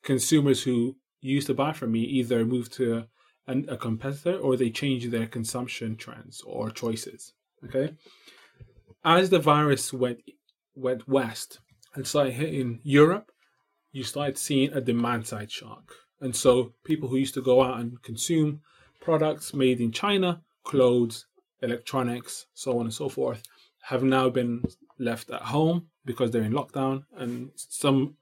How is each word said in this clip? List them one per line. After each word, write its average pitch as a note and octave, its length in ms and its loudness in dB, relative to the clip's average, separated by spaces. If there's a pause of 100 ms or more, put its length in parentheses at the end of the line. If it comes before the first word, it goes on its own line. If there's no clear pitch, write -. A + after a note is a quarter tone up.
Consumers C#3 600 2
who B2 340 0 (240)
used C3+ 280 -2
to C#3 60 0
buy C#3+ 200 -2
from A2+ 180 -4
me A2+ 80 0
either A#2+ 460 0
move A#2+ 260 -4
to A#2 320 -2 (420)
an, C3+ 220 -4
a C3 80 -8
competitor, C3+ 600 -4
or C3+ 180 2
they B2 140 2
change B2 380 -4
their A2+ 180 -2
consumption A2+ 720 -8
trends - 500 -18
or A2 240 -6
choices, - 640 -8 (280)
okay? C#3 320 -4 (1080)
As F3+ 240 6
the F3+ 100 6
virus D3+ 540 4
went, B2 280 -2 (540)
went B2+ 340 -4
west C3 500 -2 (360)
and C3+ 120 -8
started C3+ 280 0
hitting C3+ 500 -4
Europe, D3+ 480 6 (600)
you C3 120 -10
started C#3 340 -4
seeing C3+ 340 2
a C#3 80 -2
demand A#2 460 0
side G#2 240 -10
shock. - 420 -16 (280)
And B2+ 160 -6
so B2 380 4 (100)
people D#3 240 -2
who B2+ 80 -2
used C3 180 -2
to C3+ 80 -4
go B2+ 200 6
out B2+ 180 0
and A#2+ 220 -8
consume D3+ 580 -2 (400)
products D#3 540 0
made B2+ 260 2
in A#2 100 0
China, F#3 520 0 (220)
clothes, B2 640 2 (360)
electronics, A#2+ 920 -4
so B2 240 -4
on A#2+ 60 -2
and A2+ 100 -6
so D3 140 -6
forth, B2 340 -4 (420)
have B2+ 180 -2
now C3 260 4
been A#2+ 340 -2 (360)
left A#2 320 -6
at - 120 -8
home D#3+ 460 0 (160)
because A#2+ 260 -2
they're A2+ 120 0
in G#2+ 100 0
lockdown, C3+ 520 -4 (120)
and A#2+ 400 -10
some C#3 640 0